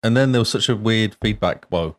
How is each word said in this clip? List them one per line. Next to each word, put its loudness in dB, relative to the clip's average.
And 2
then 2
there 2
was 0
such -2
a 0
weird 0
feedback. -2
Well, -4